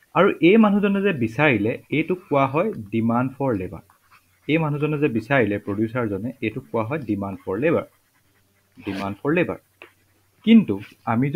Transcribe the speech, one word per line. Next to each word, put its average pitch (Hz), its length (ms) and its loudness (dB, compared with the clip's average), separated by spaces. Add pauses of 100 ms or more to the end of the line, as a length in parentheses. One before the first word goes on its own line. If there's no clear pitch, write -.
(200)
আৰু 196 100 4 (200)
এই 208 160 6
মানুহজনে 202 420 2
যে 202 40 2 (120)
বিচাৰিলে, 113 480 0 (260)
এইটোক 170 220 -2 (100)
কোৱা 139 240 2
হয় 175 160 -2 (240)
demand 117 440 0
for 135 140 -2 (100)
labor। 85 220 -12 (680)
এই 151 120 2
মানুহজনে 151 400 -2
যে 151 140 2
বিচাৰিলে, 110 380 0 (100)
প্ৰডিউচাৰজনে, 110 640 -4 (160)
এইটোক 110 260 -6
কোৱা 113 180 -2
হয় 156 100 -6 (100)
demand 98 340 -6
for 95 200 -4
labor, 143 220 0 (1000)
demand 98 340 -6
for 139 180 -2
labor। 120 220 -2 (840)
কিন্তু 214 300 6 (360)
আমি 120 240 0